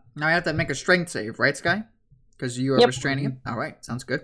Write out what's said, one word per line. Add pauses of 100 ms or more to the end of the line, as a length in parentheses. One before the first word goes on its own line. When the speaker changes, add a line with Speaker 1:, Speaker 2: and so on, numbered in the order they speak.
(140)
Speaker 1:
now
I
have
to
make
a
strength
save,
right,
Sky? (560)
'Cause
you
are
Speaker 2:
Yep.
Speaker 1:
restraining
it? (140)
All
right,
sounds
good.